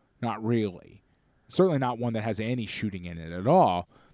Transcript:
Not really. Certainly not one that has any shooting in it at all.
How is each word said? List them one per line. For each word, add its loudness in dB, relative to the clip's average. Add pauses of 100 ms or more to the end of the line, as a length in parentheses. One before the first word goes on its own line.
(200)
Not -6
really. -2 (460)
Certainly 4
not 0
one 0
that -2
has -2
any -2
shooting -6
in -10
it -10
at -4
all. 4 (260)